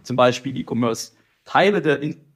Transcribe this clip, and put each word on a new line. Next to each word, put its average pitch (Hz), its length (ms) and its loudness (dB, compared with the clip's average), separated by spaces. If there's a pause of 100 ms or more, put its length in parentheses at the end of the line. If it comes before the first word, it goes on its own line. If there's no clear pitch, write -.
zum 123 120 -6
Beispiel 123 400 2
E-Commerce, 117 560 -4 (320)
Teile 180 380 2
der 143 180 0
In-, - 200 -6 (160)